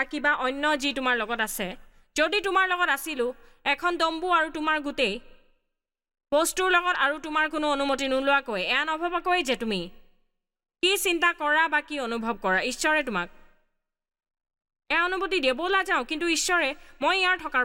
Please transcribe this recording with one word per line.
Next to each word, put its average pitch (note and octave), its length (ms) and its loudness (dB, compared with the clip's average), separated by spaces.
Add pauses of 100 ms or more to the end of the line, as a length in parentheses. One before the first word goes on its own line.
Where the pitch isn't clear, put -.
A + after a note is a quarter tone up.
(120)
কিবা D4 200 0 (140)
অন্য C4+ 180 -2 (180)
যি C#4 120 0
তোমাৰ B3+ 280 0
লগত A3+ 260 -4
আছে? G3+ 200 -6 (480)
যদি D#4+ 260 2
তোমাৰ F#4+ 300 2
লগত F4+ 180 2
আছিলো, C#4 360 -2 (400)
এখন D4 320 0
তম্বু E4 300 0 (100)
আৰু D#4+ 100 2 (100)
তোমাৰ D#4 240 0
গোটেই C#4 340 -2 (1160)
বস্তুৰ E4+ 400 2
লগত F4+ 240 2 (100)
আৰু C#4+ 100 0 (100)
তোমাৰ D#4 240 0
কোনো D4+ 220 -2
অনুমতি C#4 360 0
নোলোৱাকৈ, C4+ 540 0 (100)
এয়া C4+ 140 0
নভবাকৈ F4 580 0
যে B3 180 -2
তুমি G#3+ 200 -2 (1000)
কি F4+ 140 4
চিন্তা F4 320 2 (120)
কৰা D4+ 220 4 (100)
বা D4+ 80 2
কি D4 180 -10
অনুভৱ A3+ 440 -4
কৰা, F#3 160 2 (120)
ঈশ্বৰে D#4 320 2
তোমাক F#3 240 -4 (1600)
এয়া D#4+ 160 2
অনুমতি F#4+ 340 -2
দিয়ে, C4 140 2
"ব'লা F#4 300 0
যাওঁ।" E4+ 260 0
কিন্তু D#4 180 -4
ঈশ্বৰে, E4 420 0 (320)
মই E4+ 200 2
ইয়াৰ F#4 220 2
থকাৰ C#4 220 0